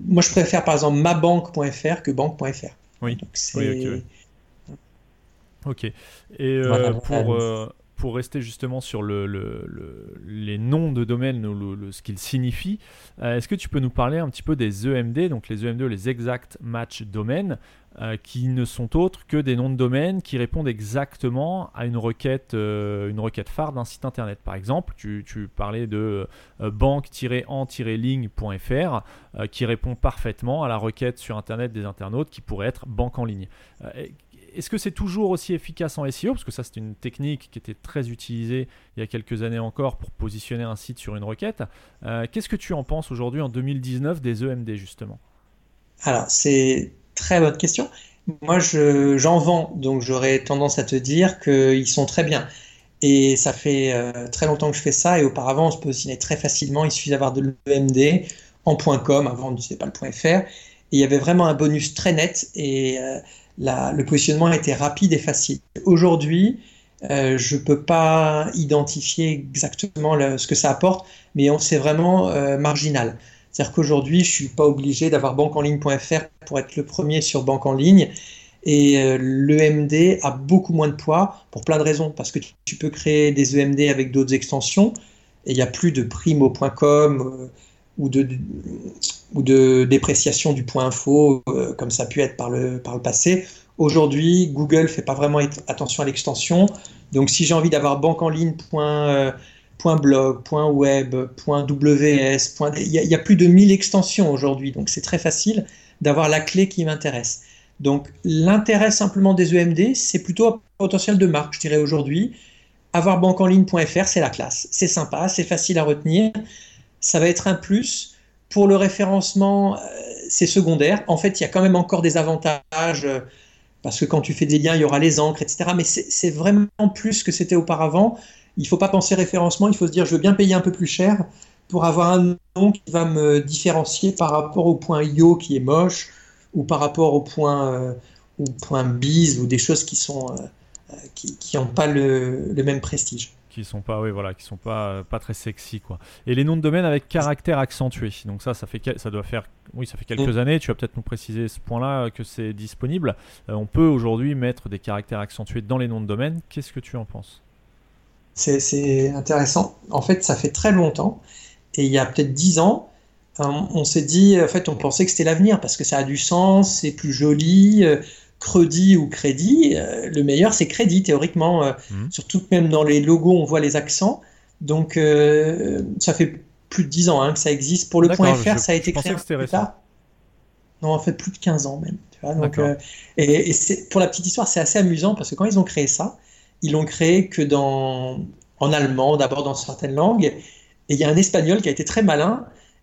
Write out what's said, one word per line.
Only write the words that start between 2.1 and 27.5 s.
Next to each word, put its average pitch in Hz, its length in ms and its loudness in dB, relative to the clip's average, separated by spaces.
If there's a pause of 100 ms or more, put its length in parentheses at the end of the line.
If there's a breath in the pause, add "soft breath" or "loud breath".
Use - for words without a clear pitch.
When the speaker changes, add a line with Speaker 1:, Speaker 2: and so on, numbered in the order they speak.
Speaker 1:
banque 143 260 -2
point 135 160 -6
F - 100 -12
R. - 140 -16 (260)
Speaker 2:
Oui. 120 140 -6
Speaker 1:
Donc, - 160 -16
c'est - 260 -8
Speaker 2:
Oui, 131 220 -4
ok, 127 120 -6
ouais. - 840 -18 (880)
Ok. 135 180 -10
Et, 110 80 -8 (480 soft breath)
euh, 131 280 -2
Speaker 1:
Voilà, 123 240 2
Speaker 2:
pour, 113 320 -2
Speaker 1:
voilà. 117 180 0
Speaker 2:
euh, 110 240 -6 (320)
pour 123 160 -4
rester 127 260 -8
justement 127 400 -10
sur 107 220 -8
le, 101 240 -4
le, 95 400 -8
le, 53 480 -18 (100)
les 104 320 -10
noms 143 360 -2
de 120 120 -2
domaines 120 400 -4
ou 104 80 -6
le, 101 220 -8
le, 98 180 -14
ce - 80 -20
qu'ils 101 180 -12
signifient, 131 600 -6 (420 soft breath)
euh, 120 160 -4
est-ce 120 120 -6
que 202 80 -4
tu - 120 -10
peux 147 120 -4
nous 127 100 -2
parler 135 280 -2
un 156 120 -6
petit - 140 -14
peu 156 120 -2
des 107 300 -4
E 135 80 -2
M 117 180 -4
D, 170 160 -2
donc 123 200 -8
les 110 160 -8
E 117 40 -4
M 117 80 -6
D, 127 120 -4
les 101 200 -8
Exact 123 540 -8
Match 117 400 -10
Domain, 113 560 -6 (420 soft breath)
euh, 110 160 -8
qui 123 300 -8
ne 127 180 -4
sont 117 320 -8
autres 180 300 -4
que 151 100 -6
des 135 200 -2
noms 123 120 -4
de 131 60 -4
domaines 139 480 -2
qui - 160 -8
répondent 139 300 -4
exactement 131 1080 -6
à 120 120 -8
une 120 100 -4
requête, 117 580 -6
euh, 104 560 -4
une 104 80 -8
requête 110 300 -8
phare 156 240 -6
d'un 123 120 -8
site - 200 -16
internet. 113 400 -10
Par 95 100 -10
exemple, 117 420 -6
tu, 104 300 -12
tu 104 220 -12
parlais 110 400 -8
de, 104 400 -6 (320 soft breath)
euh, 107 100 -6
banque 139 400 -2
tiret 123 380 -6
en 135 180 -8